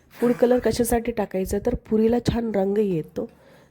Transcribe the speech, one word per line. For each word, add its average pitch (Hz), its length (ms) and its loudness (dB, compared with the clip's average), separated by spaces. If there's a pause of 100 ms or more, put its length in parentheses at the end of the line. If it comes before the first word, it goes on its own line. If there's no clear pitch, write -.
(220)
फूड 240 100 4
कलर 247 280 2
कशासाठी 233 520 0
टाकायचा 196 540 -4
तर 247 100 -2
पुरीला 220 440 2
छान 233 360 -2
रंग 196 220 0
येतो. 196 520 -2 (420)